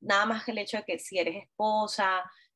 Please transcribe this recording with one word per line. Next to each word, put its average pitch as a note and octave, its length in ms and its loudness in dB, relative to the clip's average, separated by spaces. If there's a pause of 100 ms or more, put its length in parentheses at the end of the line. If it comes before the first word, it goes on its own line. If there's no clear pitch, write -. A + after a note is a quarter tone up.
nada G3+ 260 4
más A3 180 -2
que A#3 80 -4
el A3 60 -4
hecho G#3 200 -4
de G#3 60 -8
que F3+ 140 -4
si - 200 -8
eres E3 260 2
esposa, G#3 800 0 (340)